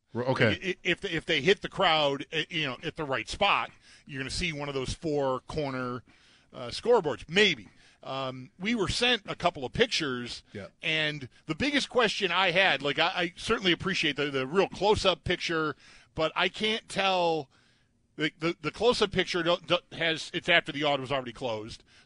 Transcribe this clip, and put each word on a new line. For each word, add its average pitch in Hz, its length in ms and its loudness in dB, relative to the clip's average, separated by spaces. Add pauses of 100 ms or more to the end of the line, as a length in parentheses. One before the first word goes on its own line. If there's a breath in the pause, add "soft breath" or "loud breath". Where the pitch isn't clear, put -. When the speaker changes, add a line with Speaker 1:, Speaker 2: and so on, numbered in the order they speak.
(140)
Speaker 1:
R-, 117 120 -2
okay. 127 240 4
Speaker 2:
Like, 156 160 -2
i-, 180 180 -2
if, 180 220 -2
if 165 200 -4
they 156 160 0
hit 180 200 4
the 170 80 -8
crowd, 151 640 2
uh, 156 160 0
you 160 160 -2
know, 123 180 -4
at 160 120 -6
the 165 100 -6
right 127 240 -4
spot, 156 400 0 (380 soft breath)
you're 139 140 -10
gonna 131 80 -6
see 175 240 -2
one 143 140 -6
of 143 80 -4
those 131 180 -4
four 139 540 0
corner, 127 560 -6 (500 soft breath)
uh, 127 140 -10
scoreboards, 165 600 0
maybe. 165 400 2 (340 soft breath)
Um, 131 460 -8 (100)
we 214 160 -2
were 240 140 2
sent 240 380 0
a 160 80 -6
couple 156 300 0
of 117 80 -8
pictures, 135 680 0 (100)
Speaker 1:
Yeah. 98 140 -12 (160)
Speaker 2:
and 151 440 -2 (200 soft breath)
the 156 80 -4
biggest 277 340 0
question 208 420 2
I 185 200 2
had, 165 320 4
like, 143 160 0
I, 160 60 4 (100)
I 175 200 -2
certainly 220 360 0
appreciate 160 440 0
the, 147 140 0
the 135 160 -2
real 165 220 4
close-up 190 560 2
picture, 160 520 -2 (400 soft breath)
but 160 200 0
I 180 140 2
can't 214 400 -4
tell. 175 600 2 (680)
The, 151 220 0
the, 165 220 -2
the 151 100 -4
close-up 226 400 2
picture 180 320 0
don't, 175 240 2
don't, 170 140 2 (100)
has, 160 420 -4
it's - 140 -4
after 170 240 4
the 143 140 -4
aud 143 160 2
was 127 100 -6
already 127 220 -2
closed, 110 500 -6 (220 soft breath)